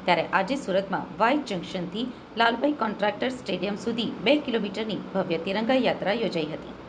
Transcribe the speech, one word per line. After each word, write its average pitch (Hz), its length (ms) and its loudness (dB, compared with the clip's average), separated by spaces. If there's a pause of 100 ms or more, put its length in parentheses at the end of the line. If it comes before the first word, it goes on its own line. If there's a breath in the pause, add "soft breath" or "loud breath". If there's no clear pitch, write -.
ત્યારે 165 280 4
આજે 196 280 2
સુરતમાં 185 580 0
વાય 262 320 4
જંકશનથી 180 560 -4 (320 loud breath)
લાલભાઈ 233 460 4
કોન્ટ્રાક્ટર 226 480 0
સ્ટેડિયમ 202 540 -4
સુધી 233 220 -2 (140)
બે 247 240 6
કિલોમીટરની 214 540 -2 (160)
ભવ્ય 170 320 0
તિરંગા 226 400 2
યાત્રા 175 340 2
યોજાઈ 160 320 -2
હતી - 240 -10 (120)